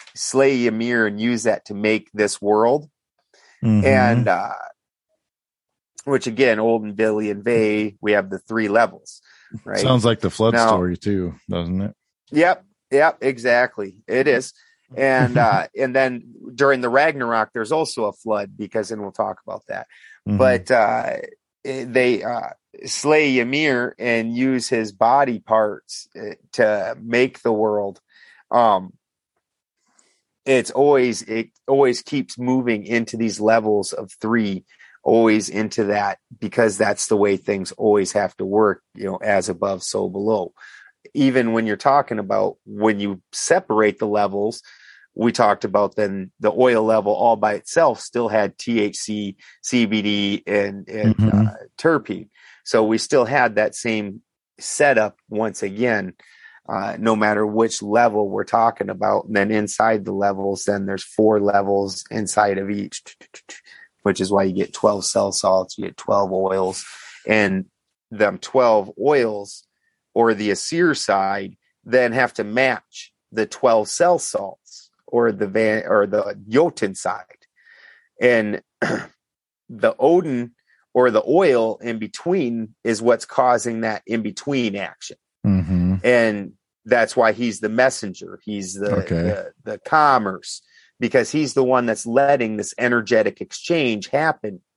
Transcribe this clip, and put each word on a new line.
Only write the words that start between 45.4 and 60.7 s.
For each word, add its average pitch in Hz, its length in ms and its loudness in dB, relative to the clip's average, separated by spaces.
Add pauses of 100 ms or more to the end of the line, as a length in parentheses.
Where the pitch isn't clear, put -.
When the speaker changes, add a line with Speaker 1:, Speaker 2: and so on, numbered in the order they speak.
Speaker 1:
about 101 300 0
then 98 440 -4
the 107 120 0
oil 117 320 2
level 110 280 0
all 113 240 2
by 107 200 -2
itself 143 440 0
still 120 300 -6
had 104 300 0
T 117 200 -2
H 104 180 -2
C, 104 380 -8 (280)
C 120 240 0
B 107 160 0
D, 101 420 -2
and, 101 420 -4
and, 110 280 0
Speaker 2:
Mm-hmm. 107 320 4
Speaker 1:
uh, 107 40 -2 (260)
terpene. 151 520 -2 (360)
So 110 180 2
we 110 160 2
still 127 260 2
had 123 300 0
that 107 180 0
same 107 480 -6 (380)
setup 117 580 0 (120)
once 107 340 -4
again, 101 500 -2 (560)
uh, 104 300 -6
no 110 160 2
matter 107 320 2
which 110 340 0
level 104 480 2
we're 98 140 -4
talking 113 460 0
about. 101 360 -2
And 107 100 -8
then 101 140 2
inside 107 560 0
the 101 60 -6
levels, 98 540 -2
then 101 200 -2